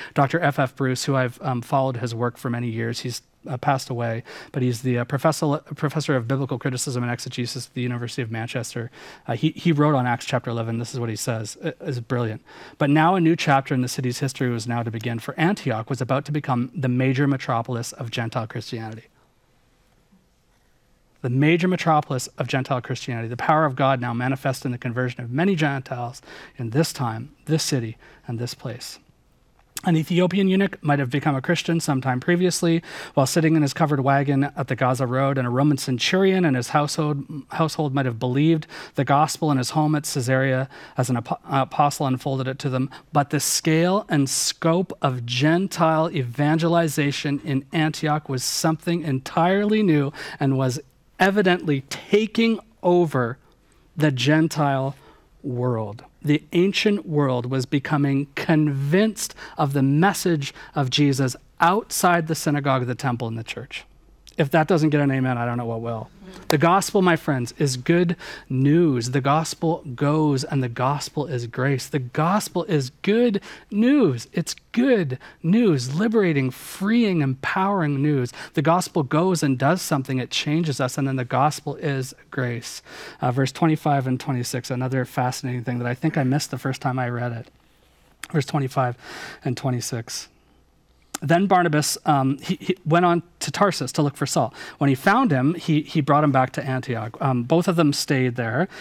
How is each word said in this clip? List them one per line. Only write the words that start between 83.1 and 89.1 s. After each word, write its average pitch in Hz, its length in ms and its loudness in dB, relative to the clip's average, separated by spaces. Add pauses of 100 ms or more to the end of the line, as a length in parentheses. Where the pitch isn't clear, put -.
Uh, 131 120 0
verse 135 200 0
twenty-five 151 540 2
and 127 120 0
twenty-six, 123 520 -4
another 127 340 -2
fascinating 123 600 -4
thing 123 160 -4
that 120 80 -4
I 123 60 -2
think 151 220 -2
I 151 60 2
missed 123 280 0
the 131 80 -6
first 135 220 -4
time 131 180 -2
I 123 120 -4
read 120 220 -4
it. 117 160 -10 (840)
Verse 151 140 0
twenty-five 131 500 -2 (480)